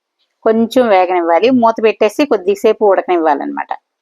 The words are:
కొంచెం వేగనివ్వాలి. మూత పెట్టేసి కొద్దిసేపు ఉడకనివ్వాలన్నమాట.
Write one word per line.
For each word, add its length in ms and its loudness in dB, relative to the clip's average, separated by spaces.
కొంచెం 440 0
వేగనివ్వాలి. 600 2
మూత 300 2
పెట్టేసి 440 0
కొద్దిసేపు 600 -2
ఉడకనివ్వాలన్నమాట. 880 -2